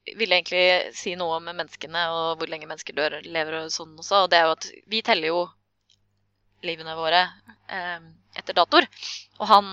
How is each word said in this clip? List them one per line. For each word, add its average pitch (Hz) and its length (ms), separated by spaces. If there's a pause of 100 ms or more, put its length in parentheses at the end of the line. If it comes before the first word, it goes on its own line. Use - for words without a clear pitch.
(160)
vil 202 160
egentlig 180 640
si 180 200
noe 165 220
om 170 100
menneskene 170 640
og 165 280
hvor 160 120
lenge 156 160
mennesker - 280
dør, 147 280
lever 160 380
og 160 100
sånn 160 240
også, 190 300
og 170 60
det 170 80
er 165 80
jo 160 80
at - 120 (200)
vi 220 140
teller 165 300
jo 175 80 (1200)
livene 160 360
våre, 165 260 (440)
ehm, 175 440 (240)
etter - 200
datoer. 247 300 (540)
Og 208 80
han 202 240